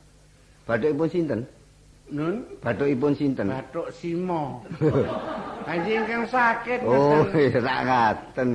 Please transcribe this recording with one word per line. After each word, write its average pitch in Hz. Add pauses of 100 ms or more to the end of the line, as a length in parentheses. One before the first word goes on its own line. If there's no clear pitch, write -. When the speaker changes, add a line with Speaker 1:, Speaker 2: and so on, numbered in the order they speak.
(640)
Speaker 1:
Bathukipun 143
sinten? 147 (680)
Speaker 2:
Nun? 165 (160)
Speaker 1:
Bathukipun 143
sinten? 135
Speaker 2:
Bathuk 147
Simo. 170 (160)
Speaker 1:
<laughs> - (100)
Speaker 2:
Ha, 165
nggih 196
ingkang 226
sakit 240
Speaker 1:
Oh, 143
Speaker 2:
ngoten. -
Speaker 1:
iya, 131
sak 131
ngaten 123